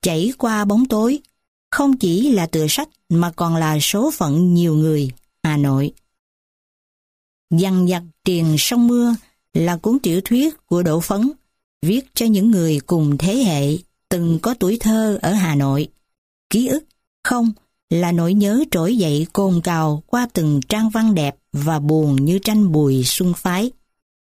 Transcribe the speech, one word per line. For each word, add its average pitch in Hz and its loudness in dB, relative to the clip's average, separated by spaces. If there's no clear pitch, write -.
chảy 180 -2
qua 220 -2
bóng 208 2
tối, 240 0
không 269 2
chỉ 202 0
là 190 2
tựa 160 -2
sách 285 -4
mà 170 0
còn 170 -2
là 156 0
số 220 0
phận 175 0
nhiều 170 2
người, 151 0
Hà 156 -2
Nội. 143 0
Dằn 185 2
vặt 180 -2
triền 165 0
sông 240 2
mưa 240 2
là 170 0
cuốn 233 0
tiểu 185 0
thuyết 285 -2
của 175 0
Đỗ 165 0
Phấn, 214 -2
viết 208 0
cho - -2
những 214 4
người 165 2
cùng 151 0
thế 180 0
hệ, 156 0
từng 170 0
có 160 -2
tuổi 190 -2
thơ 220 0
ở 170 -2
Hà 175 0
Nội. 139 0
Ký 240 0
ức, 302 -2
không, 233 0
là 170 0
nỗi 170 0
nhớ 208 2
trỗi 185 0
dậy 156 0
cồn 185 0
cào 160 -2
qua 240 -2
từng 151 0
trang 220 0
văn 220 2
đẹp 143 -2
và 151 -2
buồn 147 2
như 180 0
tranh 214 2
Bùi 139 2
Xuân 180 -2
Phái. 190 -4